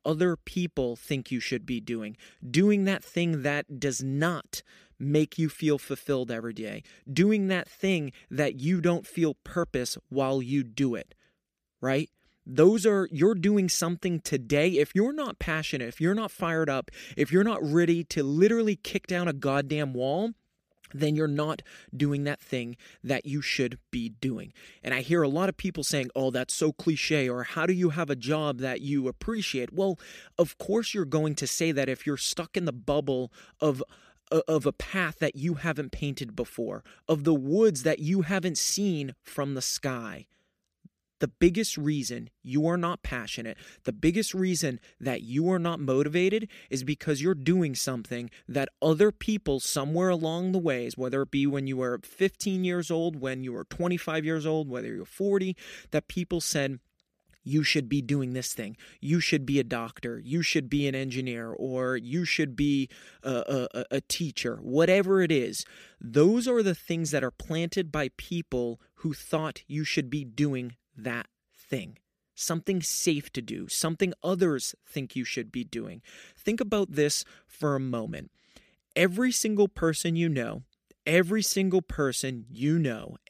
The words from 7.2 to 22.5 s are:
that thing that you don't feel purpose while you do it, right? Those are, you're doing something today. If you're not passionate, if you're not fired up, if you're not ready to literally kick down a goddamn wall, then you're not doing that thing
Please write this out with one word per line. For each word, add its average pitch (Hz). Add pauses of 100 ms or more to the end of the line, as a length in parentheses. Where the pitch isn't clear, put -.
that 185
thing 165 (180)
that 135
you 170
don't 170
feel 160 (100)
purpose 139 (100)
while 135
you 131
do 120
it, - (680)
right? 135 (380)
Those 180
are, 196
you're 170
doing 190
something 170
today. 143
If 147
you're 226
not 294
passionate, 151
if -
you're 175
not 214
fired 160
up, 135 (240)
if -
you're 185
not 226
ready 170
to -
literally 208
kick -
down 175
a 151
goddamn 139
wall, 143 (640)
then 151
you're 156
not 147 (340)
doing 143
that 143
thing 120 (300)